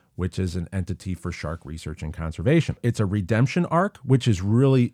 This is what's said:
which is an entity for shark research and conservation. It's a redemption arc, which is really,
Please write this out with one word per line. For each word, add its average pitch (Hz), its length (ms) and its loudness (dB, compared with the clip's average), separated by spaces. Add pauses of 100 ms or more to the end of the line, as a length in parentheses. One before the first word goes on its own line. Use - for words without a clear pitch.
(160)
which 90 200 -4
is 90 200 -2
an 85 160 -6
entity 92 420 -6
for 87 160 -8
shark - 340 -8
research 80 380 -10
and 78 100 -8
conservation. 85 720 0
It's 120 160 -2
a 107 80 0
redemption 107 600 2
arc, 180 320 0
which 127 280 2
is 95 160 2
really, 123 520 4